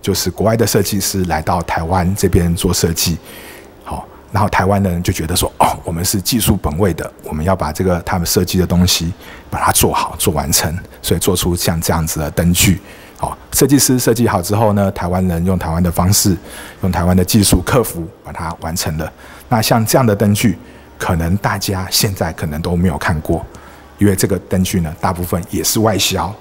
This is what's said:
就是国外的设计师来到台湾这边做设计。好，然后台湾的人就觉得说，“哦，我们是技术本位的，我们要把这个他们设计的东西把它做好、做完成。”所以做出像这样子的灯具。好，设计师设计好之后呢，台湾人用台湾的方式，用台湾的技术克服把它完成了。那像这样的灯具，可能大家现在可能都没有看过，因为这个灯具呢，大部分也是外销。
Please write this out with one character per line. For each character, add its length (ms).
就 120
是 180
国 140
外 100
的 100
设 160
计 160
师 280
来 160
到 220
台 200
湾 320
这 140
边 260
做 180
设 200
计。 240
好， 240
然 100
后 60
台 180
湾 160
的 80
人 140
就 80
觉 160
得 80
说 240
，“哦， 240
我 80
们 120
是 180
技 180
术 160
本 220
位 160
的， 180
我 100
们 100
要 120
把 160
这 120
个 180
他 160
们 80
设 200
计 120
的 80
东 200
西 260
把 100
它 120
做 220
好、 240
做 160
完 180
成。” 240
所 140
以 40
做 160
出 200
像 240
这 140
样 120
子 140
的 120
灯 220
具。 260
好， 200
设 160
计 100
师 220
设 140
计 120
好 160
之 140
后 160
呢， 220
台 140
湾 200
人 180
用 140
台 120
湾 120
的 80
方 220
式， 240
用 80
台 120
湾 140
的 80
技 180
术 200
克 200
服 240
把 80
它 300
完 120
成 240
了。 140
那 120
像 240
这 120
样 80
的 100
灯 180
具， 240
可 200
能 200
大 200
家 320
现 240
在 180
可 140
能 160
都 160
没 100
有 100
看 220
过， 260
因 100
为 80
这 100
个 140
灯 240
具 160
呢， 220
大 100
部 100
分 280
也 120
是 200
外 160
销。 440